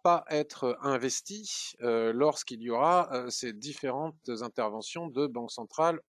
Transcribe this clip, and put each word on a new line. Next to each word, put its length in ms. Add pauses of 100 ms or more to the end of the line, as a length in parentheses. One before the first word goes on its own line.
pas 280
être 520
investi, 1040
euh, 300
lorsqu'il 480
y 100
aura, 420
euh, 180
ces 220
différentes 760 (120)
interventions 640
de 220
banque 240
centrale 560